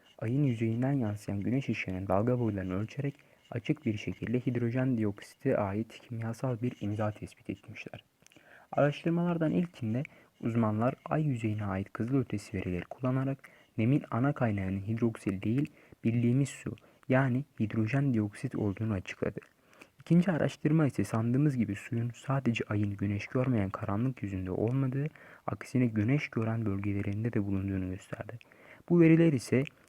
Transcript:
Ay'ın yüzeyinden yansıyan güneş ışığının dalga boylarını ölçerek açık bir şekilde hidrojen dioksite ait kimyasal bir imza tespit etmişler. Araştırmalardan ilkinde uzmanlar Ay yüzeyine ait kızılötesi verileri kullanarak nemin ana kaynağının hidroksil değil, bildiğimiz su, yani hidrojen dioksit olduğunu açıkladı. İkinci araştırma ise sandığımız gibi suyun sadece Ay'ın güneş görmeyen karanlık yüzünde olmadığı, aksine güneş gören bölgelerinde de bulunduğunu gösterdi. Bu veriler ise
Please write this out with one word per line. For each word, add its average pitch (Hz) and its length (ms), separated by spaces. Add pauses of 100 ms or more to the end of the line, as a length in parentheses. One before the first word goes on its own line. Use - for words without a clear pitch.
(180)
Ay'ın 127 260
yüzeyinden 117 480
yansıyan 104 480
güneş 117 280
ışığının 95 400
dalga 113 300
boylarını 98 360
ölçerek 135 400 (360)
açık - 360
bir 107 100
şekilde 110 440
hidrojen 123 580
dioksite 110 580
ait 101 520
kimyasal 117 540
bir 123 180
imza 107 300
tespit - 400
etmişler. - 540 (680)
Araştırmalardan 165 800
ilkinde 131 500 (380)
uzmanlar 113 540 (100)
Ay 151 220
yüzeyine 110 380
ait 98 280
kızılötesi 117 640
verileri 90 280
kullanarak 131 540 (400)
nemin 127 320
ana 131 220
kaynağının 98 480
hidroksil 104 640
değil, 127 280 (340)
bildiğimiz 120 440
su, - 280 (320)
yani 131 360 (160)
hidrojen 110 540
dioksit 104 400
olduğunu 110 380
açıkladı. - 480 (600)
İkinci 175 320
araştırma 151 540
ise 101 180
sandığımız 127 520
gibi 104 180
suyun 117 400
sadece 127 540
Ay'ın 104 280
güneş 101 300
görmeyen 123 440
karanlık 117 520
yüzünde 95 280
olmadığı, 131 560 (400)
aksine 123 400
güneş 113 420
gören 113 380
bölgelerinde 101 640
de 104 120
bulunduğunu 98 460
gösterdi. 104 480 (500)
Bu 175 120
veriler 165 320
ise 127 320 (240)